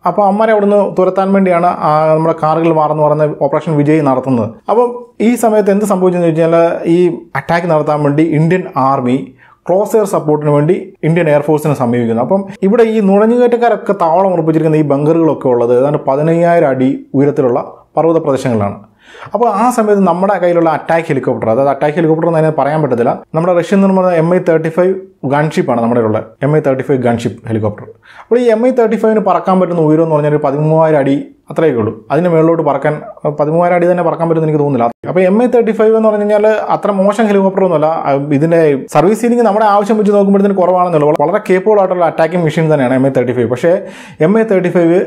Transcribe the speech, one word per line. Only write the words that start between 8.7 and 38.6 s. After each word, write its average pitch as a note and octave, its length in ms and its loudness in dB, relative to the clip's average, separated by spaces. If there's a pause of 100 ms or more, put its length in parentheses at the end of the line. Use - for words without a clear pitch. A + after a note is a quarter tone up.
ആർമി C3 280 0 (500)
ക്ലോസ് G3 300 -2
എയർ G#3+ 160 2
സപ്പോർട്ടിന് D3+ 440 -2
വേണ്ടി D3+ 180 0 (320)
ഇന്ത്യൻ E3 260 0
എയർഫോഴ്സിനെ D3 480 0
സമീപിക്കുന്നു. A#2 440 0
അപ്പം G3 180 -2 (240)
ഇവിടെ A#3 160 4 (100)
ഈ A3 60 0 (100)
നുഴഞ്ഞുകയറ്റക്കാരൊക്കെ A3+ 840 2 (100)
താവളം F3+ 320 2
ഉറപ്പിച്ചിരിക്കുന്ന D#3 480 0
ഈ D3 100 -2
ബങ്കറുകളൊക്കെ D3+ 600 0
ഉള്ളത് A#2+ 260 2
ഏതാണ്ട് C#3+ 280 0
പതിനയ്യായിരം E3 640 2
അടി B2+ 200 0 (260)
ഉയരത്തിലുള്ള C3+ 420 0 (360)
പർവ്വത D#3+ 300 2
പ്രദേശങ്ങളിലാണ്. A#2+ 520 -2 (560)
അപ്പോൾ A#3+ 140 0 (140)
ആ A#3 40 2 (100)
സമയത്ത് G#3 340 2
നമ്മുടെ F#3 320 0
കയ്യിലുള്ള E3+ 360 2
attack E3 320 -2
helicopter, B2+ 440 -2
അതായത് C#3 180 0
attack D3 260 -2
helicopter E3 320 0
എന്ന് E3 100 0
അതിനെ D#3 200 0
പറയാൻ C#3+ 240 -2
പറ്റത്തില്ല, B2+ 280 0 (240)
നമ്മുടെ E3+ 220 0
റഷ്യൻ F3 260 0
നിർമ്മിത F#3+ 260 2 (120)
എം D#3+ 140 0
ഐ F#3 120 2
തേർട്ടി D#3+ 280 0
ഫൈവ് F#3 180 2 (400)
ഗൺഷിപ്പാണ് D3+ 500 0
നമ്മുടെ A#2+ 160 0
കയ്യിലുള്ള A2 200 0 (260)
എം C#3+ 120 0
ഐ D#3 80 2
തേർട്ടി C3 220 -2
ഫൈവ് C#3 200 0
gunship A#2 320 -4 (100)
helicopter. G#2+ 360 -4 (380)
അപ്പോൾ A#3 180 0
ഈ B3 40 0 (100)
എം A3 120 -4
ഐ C4 100 2
തേർട്ടി A3+ 260 0
ഫൈവിന് A3 260 0
പറക്കാൻ F3+ 320 0
പറ്റുന്ന F3 260 0
ഉയരം D#3 180 2
എന്ന് D#3+ 100 0
പറഞ്ഞാൽ D3 200 0
ഒരു D3 100 -2
പതിമൂവായിരം D#3 560 2
അടി C3+ 140 0 (360)
അത്രയൊക്കെ D3+ 300 0
ഉള്ളൂ. G#2+ 120 -2 (180)
അതിന് E3+ 220 0
മേളിലോട്ട് D#3+ 360 2
പറക്കാൻ C#3 240 -2 (460)
പതിമൂവായിരം E3+ 380 0
അടി F3 140 0
തന്നെ F3 180 0
പറക്കാൻ D3+ 180 -4
പറ്റുമെന്ന് D#3+ 220 0
എനിക്ക് D3+ 140 0
തോന്നുന്നില്ല. B2+ 480 -2
അപ്പോൾ F3 180 0
എം G3+ 160 2
ഐ - 80 0
തേർട്ടി A3+ 260 2
ഫൈവ് A3 180 4
എന്ന് A3 120 2
പറഞ്ഞു G#3 160 -2
കഴിഞ്ഞാൽ G#3 200 2 (300)
അത്ര F#3+ 160 -4 (100)
മോശം G3+ 300 0
helicopter G3 360 2
ഒന്നുമല്ല. D#3 220 0 (180)
ആ, C#3+ 40 0 (260)
ഇതിൻ്റെ E3 240 2 (340)